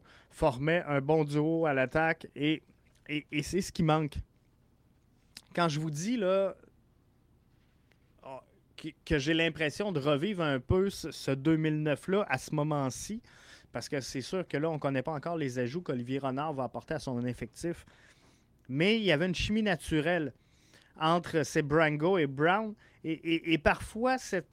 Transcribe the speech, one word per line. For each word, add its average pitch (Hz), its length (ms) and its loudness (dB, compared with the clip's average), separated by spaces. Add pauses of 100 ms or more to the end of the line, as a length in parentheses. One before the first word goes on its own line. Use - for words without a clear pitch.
(300)
formaient 151 560 2
un 143 140 2
bon 156 240 2
duo 156 420 2
à 147 80 2
l'attaque 156 600 2
et, 151 280 0 (460)
et, 151 220 -6
et 147 120 -2
c'est 175 180 -2
ce - 120 -8
qui - 100 -2
manque. » 156 320 2 (1400)
Quand 170 140 2
je 147 120 -2
vous 160 100 -4
dis, 180 260 -4
là, 190 380 2 (1700)
oh, 131 140 -14 (380)
que, 156 120 -12 (160)
que 156 140 2
j'ai 147 160 2
l'impression 160 580 0
de 156 60 -2
revivre 151 440 0
un 139 180 0
peu 185 280 2
ce, 165 220 -8
ce - 220 -4
deux 139 240 2
mille 156 260 0
neuf 147 260 -2
là 196 200 2
à 139 100 0
ce - 160 -6
moment-ci, 151 640 -2 (520)
parce 120 160 -8
que 143 120 -2
c'est 127 200 -6
sûr 180 260 -4
que - 100 -4
là, 156 140 0
on 151 80 -4
connaît 139 240 0
pas 160 100 -4
encore 165 240 -4
les 131 220 -2
ajouts 127 240 -2
qu'Olivier 131 380 -4
Renard 139 340 -2
va 131 100 -4
apporter 117 300 -6
à 151 40 -4
son 123 260 -4
effectif, 123 600 -6 (840)
mais 170 280 4
il 220 60 0
y 180 100 4
avait 151 140 4
une 185 80 0
chimie 220 280 0
naturelle 160 720 0 (640)
entre 165 480 2
ces - 180 0
Brango 151 560 4
et 151 80 2
Brown, 180 480 0 (280)
et, 156 100 -4
et, 165 420 0
et 160 40 2
parfois, 226 600 0
cette, - 340 -6